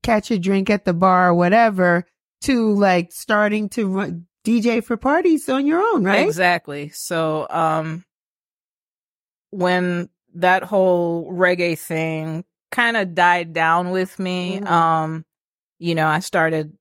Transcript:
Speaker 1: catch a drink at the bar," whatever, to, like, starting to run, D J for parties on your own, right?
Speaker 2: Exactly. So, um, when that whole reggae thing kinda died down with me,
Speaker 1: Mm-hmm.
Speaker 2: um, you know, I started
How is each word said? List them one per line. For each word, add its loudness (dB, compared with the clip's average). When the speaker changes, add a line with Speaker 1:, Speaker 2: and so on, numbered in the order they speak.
Speaker 1:
catch 0
a 0
drink 0
at 0
the 0
bar," 4
whatever, 2
to, 2
like, 2
starting -2
to -4
run, -6
D 2
J 0
for -4
parties 0
on 0
your 2
own, 2
right? 2
Speaker 2:
Exactly. -2
So, -4
um, -2
when -2
that 2
whole 0
reggae 0
thing -6
kinda 0
died 2
down 2
with -4
me, -4
Speaker 1:
Mm-hmm. -8
Speaker 2:
um, 0
you -2
know, 0
I 2
started -2